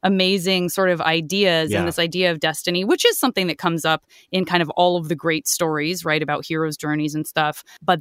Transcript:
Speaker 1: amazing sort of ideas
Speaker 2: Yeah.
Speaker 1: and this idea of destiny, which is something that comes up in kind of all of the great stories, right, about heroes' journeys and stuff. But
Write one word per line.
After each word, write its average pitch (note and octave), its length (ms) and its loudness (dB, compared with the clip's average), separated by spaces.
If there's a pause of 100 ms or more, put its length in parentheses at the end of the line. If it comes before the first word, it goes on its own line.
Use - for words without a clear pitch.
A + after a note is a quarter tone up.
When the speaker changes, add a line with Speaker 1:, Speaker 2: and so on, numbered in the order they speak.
Speaker 1:
amazing F#3 680 2
sort F#3+ 200 2
of E3+ 120 0
ideas E3 680 2
Speaker 2:
Yeah. G#3 100 0
Speaker 1:
and F3 80 0
this E3+ 120 -4
idea E3+ 320 0
of D#3+ 80 -4
destiny, F3 440 -2
which D4+ 220 2
is A#4+ 140 2
something G#3+ 280 0
that D#3 120 -4
comes E3 260 -2
up D#3+ 200 0 (260)
in F#3 140 0
kind F3 180 2
of D3+ 80 -2
all F3+ 260 2
of E3 120 -4
the E3+ 60 0
great D#3+ 320 -2
stories, D#3+ 560 -2
right, D#3 200 0
about D3 220 -2
heroes' D#3+ 320 -2
journeys D3+ 360 -2
and D#3 140 -4
stuff. D3+ 360 -4 (200)
But F3 180 2